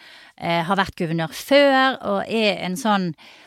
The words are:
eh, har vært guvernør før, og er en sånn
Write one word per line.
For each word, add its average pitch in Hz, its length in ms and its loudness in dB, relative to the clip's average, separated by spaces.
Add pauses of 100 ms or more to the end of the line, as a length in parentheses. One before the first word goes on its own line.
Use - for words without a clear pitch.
(420)
eh, 170 240 0
har 190 160 0
vært - 160 -6
guvernør 165 320 -4
før, 269 720 2
og 196 240 -4
er 208 400 0
en 180 80 -4
sånn 185 400 0 (340)